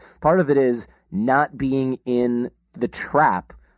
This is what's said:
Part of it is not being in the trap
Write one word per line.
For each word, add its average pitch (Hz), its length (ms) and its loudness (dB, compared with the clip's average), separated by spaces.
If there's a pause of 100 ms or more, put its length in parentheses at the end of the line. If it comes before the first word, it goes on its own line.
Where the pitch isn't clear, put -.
(200)
Part 165 180 2
of 147 120 0
it 139 80 4
is 123 280 2 (240)
not 131 460 0
being 131 480 -2
in 123 460 -2 (240)
the - 140 -4
trap 131 640 -2 (240)